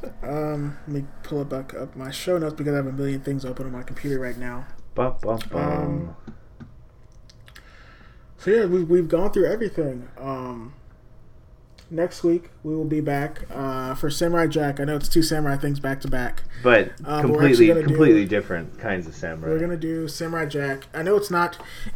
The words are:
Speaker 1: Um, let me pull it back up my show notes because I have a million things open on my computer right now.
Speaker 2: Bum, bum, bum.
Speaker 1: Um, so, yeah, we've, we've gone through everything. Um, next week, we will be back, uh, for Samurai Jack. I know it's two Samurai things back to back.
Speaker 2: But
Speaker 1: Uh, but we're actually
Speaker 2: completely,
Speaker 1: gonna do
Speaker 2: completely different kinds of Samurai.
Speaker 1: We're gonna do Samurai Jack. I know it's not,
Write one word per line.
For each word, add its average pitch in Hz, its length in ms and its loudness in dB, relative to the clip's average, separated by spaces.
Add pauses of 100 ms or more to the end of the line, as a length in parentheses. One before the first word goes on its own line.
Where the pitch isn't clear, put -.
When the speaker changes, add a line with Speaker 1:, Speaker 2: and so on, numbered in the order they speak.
(220)
Speaker 1:
Um, 147 540 -4 (100)
let 147 160 -6
me 139 40 -10 (160)
pull 147 200 -6
it 143 60 -8
back 135 260 -8
up - 220 -10
my 135 140 -10
show 180 260 -2
notes 156 180 -2
because 147 200 -2
I - 20 2
have 139 100 0
a 131 60 -6
million 139 300 -2
things 139 240 -4
open 127 200 -6
on 127 60 -6
my 123 100 -8
computer 139 380 -4
right 123 160 -4
now. 123 300 -6 (280)
Speaker 2:
Bum, 127 280 0
bum, 110 160 -2 (120)
bum. 85 120 -2
Speaker 1:
Um, 85 540 -4 (2250)
so, - 120 -2
yeah, 220 160 6
we've, 175 220 2
we've 175 200 4
gone 156 240 4
through 185 140 4
everything. 151 640 -2 (100)
Um, 127 560 -8 (1160)
next 170 320 -4
week, 170 280 2 (120)
we 156 140 -4
will 156 80 -2
be 151 160 0
back, 143 400 -2 (120)
uh, 131 420 -4
for 151 160 -2
Samurai 170 360 2
Jack. 147 320 0
I 143 60 -2
know 151 120 0
it's 143 120 2
two 165 140 8
Samurai 151 340 0
things 139 240 -2
back 135 220 -4
to 139 60 -2
back. 123 340 0 (200)
Speaker 2:
But 117 300 6 (120)
Speaker 1:
Uh, 151 180 -2
but 127 100 4
we're 139 160 6
actually - 0 -
Speaker 2:
completely, 123 200 10
Speaker 1:
gonna 165 120 6
do 147 80 0
Speaker 2:
completely 143 380 8
different 92 520 -2
kinds 92 300 -4
of 76 60 -14
Samurai. 80 380 -8
Speaker 1:
We're 160 80 2
gonna 170 160 -2
do 160 300 -4
Samurai 165 400 -4
Jack. 139 380 -4 (100)
I 156 80 -6
know 196 140 2
it's 202 140 0
not, 175 260 0 (400)